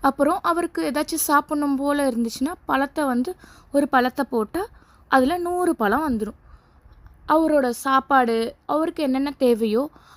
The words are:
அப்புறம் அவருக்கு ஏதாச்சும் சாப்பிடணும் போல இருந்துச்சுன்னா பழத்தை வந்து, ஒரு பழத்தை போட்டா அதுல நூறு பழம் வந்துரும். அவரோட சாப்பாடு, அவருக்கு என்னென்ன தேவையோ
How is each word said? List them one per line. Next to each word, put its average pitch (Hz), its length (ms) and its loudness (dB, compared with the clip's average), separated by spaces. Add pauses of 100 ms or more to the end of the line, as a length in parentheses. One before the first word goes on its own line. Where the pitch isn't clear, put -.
அப்புறம் 285 420 0
அவருக்கு 339 480 -2
ஏதாச்சும் 294 240 -4
சாப்பிடணும் 294 640 0
போல 285 340 0
இருந்துச்சுன்னா 233 420 -4 (140)
பழத்தை 277 380 -2
வந்து, 254 320 -2 (360)
ஒரு 285 160 2
பழத்தை 254 420 0
போட்டா 247 360 -4 (420)
அதுல 262 300 2
நூறு 349 380 0
பழம் 233 320 0
வந்துரும். 220 260 -4 (920)
அவரோட 302 420 2
சாப்பாடு, 247 880 0 (100)
அவருக்கு 320 360 -2
என்னென்ன 277 280 -2
தேவையோ 240 600 0 (260)